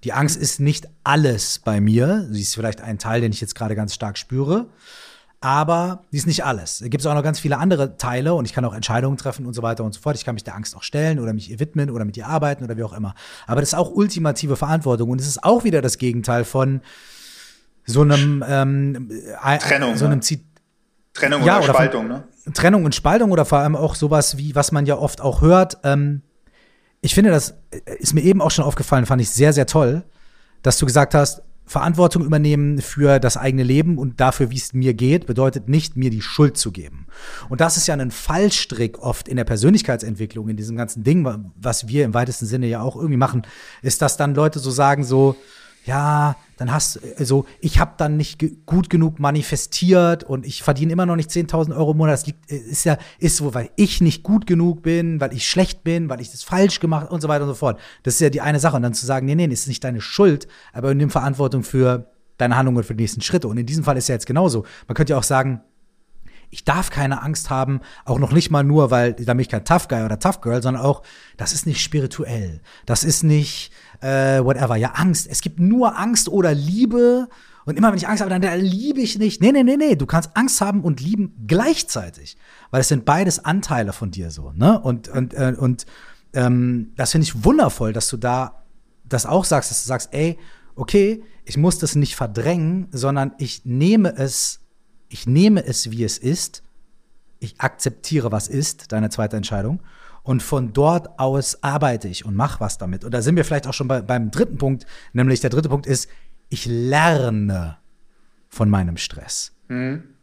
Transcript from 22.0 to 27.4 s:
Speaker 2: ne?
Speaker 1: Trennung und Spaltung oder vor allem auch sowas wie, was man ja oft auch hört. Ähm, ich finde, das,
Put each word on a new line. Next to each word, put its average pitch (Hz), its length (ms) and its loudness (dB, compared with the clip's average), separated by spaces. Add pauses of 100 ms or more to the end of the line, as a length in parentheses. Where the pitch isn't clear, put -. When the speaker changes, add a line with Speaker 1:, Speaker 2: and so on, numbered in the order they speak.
Speaker 2:
ne? 131 160 -8 (300)
Speaker 1:
Trennung 185 320 4
und 143 100 0
Spaltung 208 360 2
oder 165 140 4
vor 147 140 2
allem 143 160 2
auch 147 200 0
sowas 147 420 2
wie, 143 180 -6
was 143 160 2
man 143 140 2
ja 143 120 2
oft - 240 -4
auch 135 200 0
hört. 185 420 6
Ähm, 143 380 0 (800)
ich - 140 -2
finde, 202 160 6
das, 151 240 2 (160)